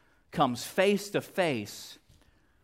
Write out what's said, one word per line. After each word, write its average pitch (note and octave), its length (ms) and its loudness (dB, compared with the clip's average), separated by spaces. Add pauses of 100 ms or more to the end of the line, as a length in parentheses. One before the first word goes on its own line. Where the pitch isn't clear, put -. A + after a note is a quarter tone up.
(300)
comes B2 340 2
face G3+ 460 2
to C#3 120 0
face - 760 -4 (680)